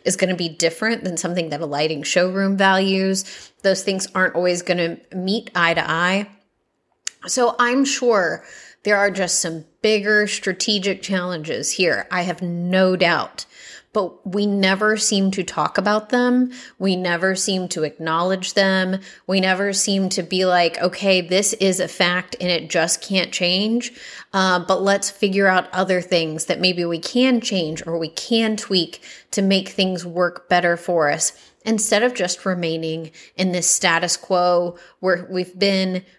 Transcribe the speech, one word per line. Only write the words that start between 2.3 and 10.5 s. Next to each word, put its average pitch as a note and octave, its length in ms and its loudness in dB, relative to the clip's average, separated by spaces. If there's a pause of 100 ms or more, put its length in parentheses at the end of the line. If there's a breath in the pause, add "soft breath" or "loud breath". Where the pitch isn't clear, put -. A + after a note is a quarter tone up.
values. F#3+ 680 2 (380 loud breath)
Those F#3+ 200 2
things F#3+ 320 -2
aren't F#3 200 0
always F3 260 2
gonna E3+ 360 -2 (160)
meet F#3+ 420 -4
eye E3+ 180 4
to D#3+ 180 -2
eye. F#3 380 0 (960)
So A#3+ 320 0
I'm B3 240 2
sure A3+ 600 0 (400 loud breath)
there G#3 140 4
are G3+ 140 2
just F3+ 300 -2
some D#3+ 240 -6 (160)
bigger G#3+ 440 2
strategic G3 760 -2